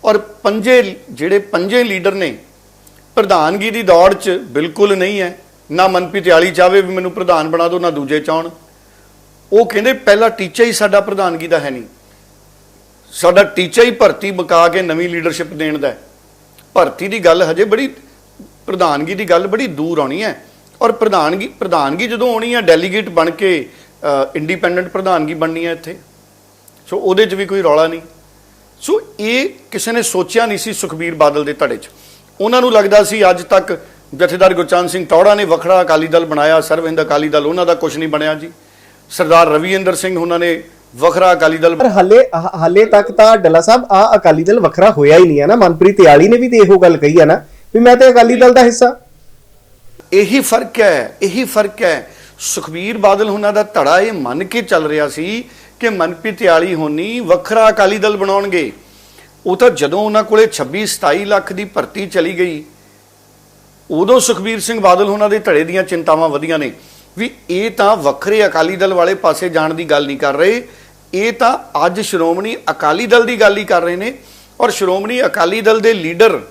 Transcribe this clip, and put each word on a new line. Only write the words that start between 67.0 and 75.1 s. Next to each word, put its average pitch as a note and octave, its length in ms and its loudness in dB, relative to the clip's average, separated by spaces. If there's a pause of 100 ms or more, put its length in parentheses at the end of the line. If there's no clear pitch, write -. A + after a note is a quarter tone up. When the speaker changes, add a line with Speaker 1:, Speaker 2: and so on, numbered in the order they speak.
Speaker 1:
ਵੀ A3+ 120 -8 (200)
ਇਹ G3 220 -4
ਤਾਂ G#3 260 0
ਵੱਖਰੇ G3 480 0
ਅਕਾਲੀ E3 300 -2
ਦਲ F#3+ 180 -2
ਵਾਲੇ F3 220 0
ਪਾਸੇ F#3 340 -2
ਜਾਣ D#3+ 240 -2
ਦੀ E3 120 -8
ਗੱਲ D3 200 0
ਨਹੀਂ C#3 120 -8
ਕਰ C#3 180 -2
ਰਹੇ, G3+ 260 0 (520)
ਇਹ G#3+ 200 -4
ਤਾਂ A#3 240 0 (280)
ਅੱਜ F3+ 160 -2
ਸ਼੍ਰੋਮਣੀ F#3+ 540 -4 (140)
ਅਕਾਲੀ E3+ 380 -2
ਦਲ A#3 180 4
ਦੀ A3+ 140 -6
ਗੱਲ G3+ 180 4
ਹੀ G#3 80 -6
ਕਰ F3+ 160 0
ਰਹੇ F3 140 -4
ਨੇ। G#3+ 180 -8 (480)
ਔਰ A3+ 100 0
ਸ਼੍ਰੋਮਣੀ G3 540 -4